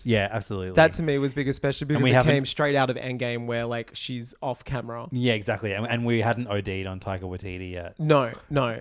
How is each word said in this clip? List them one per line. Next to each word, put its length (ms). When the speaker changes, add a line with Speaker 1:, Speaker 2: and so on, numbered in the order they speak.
Speaker 1:
yeah, 260
absolutely. 440
Speaker 2:
That 180
to 100
me 140
was 160
big, 140
especially 380
Speaker 1:
And 20
Speaker 2:
because 160
Speaker 1:
we 80
Speaker 2:
it 20
Speaker 1:
haven't 180
Speaker 2:
came 140
straight 300
out 160
of 40
Endgame, 520
where, 180
like, 300
she's 440
off 260
camera. 460
Speaker 1:
Yeah, 220
exactly. 400
And, 140
and 180
we 160
hadn't 260
O 140
D'd 240
on 140
Taika 220
Waititi 500
yet. 280
Speaker 2:
No, 340
no. 300